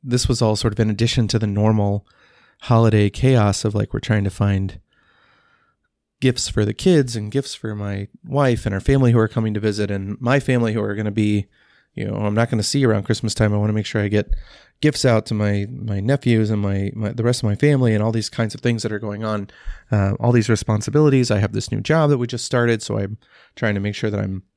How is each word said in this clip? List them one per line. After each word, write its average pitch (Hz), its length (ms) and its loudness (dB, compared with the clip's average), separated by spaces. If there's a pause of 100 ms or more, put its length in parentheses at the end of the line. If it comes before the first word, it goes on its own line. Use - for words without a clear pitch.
this 123 260 0
was 123 120 0
all 107 160 2
sort 110 160 0
of 104 80 -4
in 110 80 2
addition 107 400 0
to 113 100 0
the 107 80 0
normal 104 600 2 (560)
holiday 110 480 4
chaos 110 560 2
of, 104 80 -2
like, 107 180 -2
we're 110 80 -4
trying 107 240 0
to 98 60 -2
find 98 500 -2 (1400)
gifts - 280 0
for 107 160 0
the 107 100 -4
kids 143 420 2
and 107 140 -6
gifts 135 240 -4
for 107 200 -10
my 101 340 -6 (160)
wife 135 400 0
and 98 100 -2
our 98 60 -2
family 135 320 4
who 120 60 4
are 110 100 4
coming 110 240 -2
to 104 80 -4
visit 104 300 -2
and 98 320 -6
my 131 180 2
family 120 320 0
who 110 80 -2
are 104 140 -4
gonna 107 160 -4
be, 104 360 0 (480)
you - 100 -6
know, 104 120 -4
I'm 104 180 -2
not 113 160 0
gonna 110 120 0
see 139 220 0
around 107 200 2
Christmas 110 300 -2
time. 107 180 2
I 104 60 0
wanna 107 140 0
make 107 140 -2
sure - 140 -4
I 101 80 0
get 104 260 0 (460)
gifts 151 240 0
out 113 220 4
to - 80 -4
my, 104 360 0
my 113 300 -6
nephews 113 500 2
and 107 120 -2
my, 98 320 -2
my, 107 160 -4
the 117 140 -6
rest 123 180 0
of 117 60 0
my 104 80 0
family 131 380 4
and 104 80 0
all 110 100 0
these 110 160 -4
kinds 110 260 -4
of - 60 -14
things 117 220 -2
that 110 100 -4
are 104 80 -6
going 104 240 -8
on, 107 240 -6 (420)
uh, 98 300 2
all 120 100 2
these 120 180 4
responsibilities. 120 840 2
I 104 60 2
have 104 140 0
this 104 200 -6
new 104 80 -2
job 151 300 2
that 143 80 2
we 120 100 -4
just 117 160 -8
started, 117 380 0
so 110 160 -4
I'm 101 200 -6 (380)
trying 107 180 -2
to 101 60 -4
make 101 160 -4
sure 110 140 -4
that 101 100 -2
I'm 95 240 -6 (120)